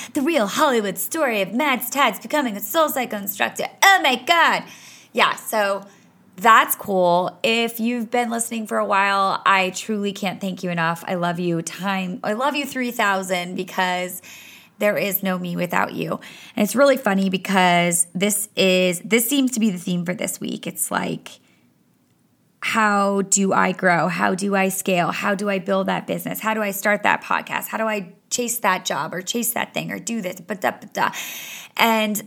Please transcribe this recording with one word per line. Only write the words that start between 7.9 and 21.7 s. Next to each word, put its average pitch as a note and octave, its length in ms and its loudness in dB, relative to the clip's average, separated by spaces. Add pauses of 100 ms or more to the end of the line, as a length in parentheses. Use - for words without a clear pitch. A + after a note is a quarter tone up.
been A#3+ 180 0
listening A3+ 380 -6
for A3+ 100 -2
a G#3+ 60 0
while, G3 600 2
I F#3+ 260 4
truly G3+ 420 -4
can't F#3+ 280 -6
thank F#3 220 -6
you F3+ 80 -4
enough. E3+ 340 -2
I F#3+ 120 -4
love F3 240 -2
you E3+ 220 0
time, F#3 600 -6
I G#3+ 120 -2
love C4 200 -2
you D4 100 -4
three B3+ 280 -4
thousand F#3+ 640 -2
because F3+ 680 -2 (560)
there G#3 180 2
is F#3+ 240 -2
no F#3 160 -2
me F3 200 -6
without F3 380 0
you. - 260 -4 (340)
And - 80 2
it's G#3 140 0
really C#4 200 6
funny G3 320 2
because F3+ 840 2
this G3+ 400 -2
is, F#3 460 2
this A3+ 280 0
seems C4+ 220 2
to A#3+ 80 -4
be G#3+ 120 4
the F3+ 80 -4
theme F3 260 -2
for F3 100 -4
this - 240 -6
week. - 300 -8
It's - 240 -6
like, - 480 -6 (1200)